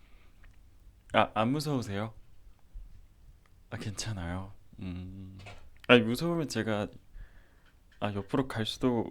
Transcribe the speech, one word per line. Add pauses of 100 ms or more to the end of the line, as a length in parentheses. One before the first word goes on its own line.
(1120)
아,
안
무서우세요? (1600)
아,
괜찮아요. (260)
음. (500)
아니,
무서우면
제가, (1120)
아,
옆으로
갈
수도,